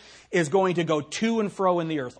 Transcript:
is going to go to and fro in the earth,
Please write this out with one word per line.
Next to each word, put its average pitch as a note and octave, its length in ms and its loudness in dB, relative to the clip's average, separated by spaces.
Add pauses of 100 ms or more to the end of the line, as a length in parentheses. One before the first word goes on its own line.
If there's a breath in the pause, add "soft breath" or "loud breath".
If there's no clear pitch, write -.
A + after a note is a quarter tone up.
(300 loud breath)
is E3+ 180 0
going F#3 280 2
to E3+ 80 0
go D#3+ 160 0
to A3+ 400 -2
and G3+ 120 -2
fro F#3 280 0
in D#3+ 80 -4
the D#3 100 -4
earth, B2 220 -8